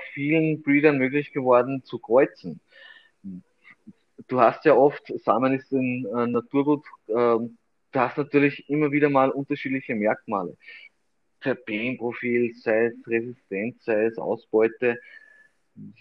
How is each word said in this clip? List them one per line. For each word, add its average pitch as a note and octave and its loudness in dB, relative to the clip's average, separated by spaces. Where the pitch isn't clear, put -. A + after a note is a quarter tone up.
vielen D#3 0
Breedern C#3+ 4
möglich C3+ -2
geworden, B2+ 2
zu A#2+ -12
kreuzen. A2 0
Du B2+ 0
hast A#2 2
ja D3 8
oft, C3+ 2
Samen C3 2
ist - -6
in, B2+ -2
äh, A#2+ -2
Naturgut, C#3 -2
ähm, A#2 0
du C3+ -2
hast B2 -2
natürlich C#3+ 0
immer D3 0
wieder D3 2
mal C3+ 4
unterschiedliche C3+ -6
Merkmale. G#2 -4
Terpenprofil, A#2+ -4
sei A2+ 0
es A#2 -10
Resistenz, A#2 -8
sei A2 0
es A2+ -4
Ausbeute. A2+ -2